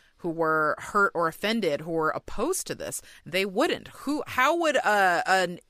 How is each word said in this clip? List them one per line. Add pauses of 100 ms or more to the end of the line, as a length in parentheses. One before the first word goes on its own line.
(220)
who
were
hurt
or
offended,
who
were
opposed
to
this? (200)
They
wouldn't.
Who?
How
would
a,
an (100)